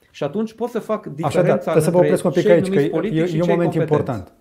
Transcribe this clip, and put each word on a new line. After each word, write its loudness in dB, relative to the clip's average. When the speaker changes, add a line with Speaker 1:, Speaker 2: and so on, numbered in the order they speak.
Speaker 1:
Și -10
atunci -4
pot -6
să -6
fac -6
diferența -2
Speaker 2:
Așadar, 4
trebuie 0
să 0
vă 2
Speaker 1:
între 4
Speaker 2:
opresc 0
un 0
pic 2
Speaker 1:
cei 4
Speaker 2:
aici, 6
că -4
Speaker 1:
numiți 2
Speaker 2:
e, -4
Speaker 1:
politici -2
Speaker 2:
e 0
Speaker 1:
și -4
Speaker 2:
un 0
Speaker 1:
cei 2
Speaker 2:
moment 0
Speaker 1:
competenți. 0
Speaker 2:
important. -6